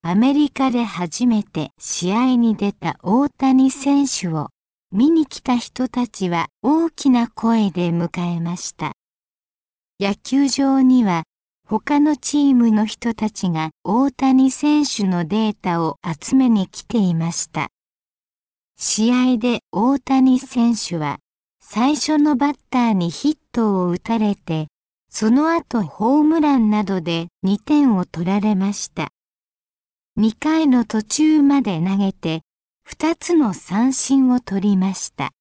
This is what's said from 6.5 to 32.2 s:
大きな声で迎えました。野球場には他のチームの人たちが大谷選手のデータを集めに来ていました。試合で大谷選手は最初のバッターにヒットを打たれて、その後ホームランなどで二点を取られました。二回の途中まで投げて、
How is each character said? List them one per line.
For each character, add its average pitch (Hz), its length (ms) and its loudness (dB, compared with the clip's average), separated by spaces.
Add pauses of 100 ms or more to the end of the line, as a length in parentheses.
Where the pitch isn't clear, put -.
大 320 300 0
き - 180 -2
な 240 180 2
声 226 440 0
で 175 180 -2
迎 175 460 -2
え 165 40 -6
ま 170 160 -6
し - 200 -14
た。 156 160 -8 (1080)
野 196 140 -2
球 277 340 0
場 269 320 0
に 254 240 4
は 170 200 0 (440)
他 285 320 -2
の 294 160 4
チ - 220 -6
ー 277 180 4
ム 233 140 4
の 214 160 2
人 220 300 -6
た 214 160 -4
ち - 180 -4
が 160 220 -4 (120)
大 254 280 0
谷 262 400 2
選 294 320 0
手 208 220 -4
の 175 200 0
デ 214 280 -2
ー - 60 -8
タ 170 220 -2
を 160 240 -4
集 175 300 -6
め 262 160 4
に 196 160 2
来 - 160 -20
て 240 160 -2
い 180 160 2
ま 165 160 -2
し - 180 -6
た。 151 200 -6 (1080)
試 226 340 -2
合 254 280 2
で 240 220 -2 (100)
大 247 260 0
谷 262 400 2
選 233 380 0
手 175 220 -8
は 147 200 -6 (500)
最 269 280 0
初 302 240 -2
の 294 180 2
バ 285 120 0
ッ 285 80 -6 (120)
タ 240 200 0
ー 220 40 0
に 175 160 0
ヒ 285 220 -4
ッ 311 60 -6 (140)
ト 208 300 0
を 180 80 0
打 175 80 -2
た 226 220 -4
れ 208 160 0
て、 156 320 -6 (420)
そ 220 220 -2
の 302 180 2
後 320 320 -2
ホ 233 380 0
ー 302 40 4
ム 320 160 2
ラ 285 180 2
ン 214 120 2
な 214 140 0
ど 190 180 -2
で 170 260 -4 (140)
二 190 160 0
点 277 400 2
を 180 80 -2
取 170 180 -8
ら 190 160 0
れ 214 140 0
ま 196 180 0
し - 200 -10
た。 - 180 -8 (1040)
二 214 180 0
回 320 340 0
の 247 180 2
途 220 160 -4
中 311 400 2
ま 277 220 4
で 170 180 -4
投 190 160 -2
げ 196 160 0
て、 160 280 -6 (420)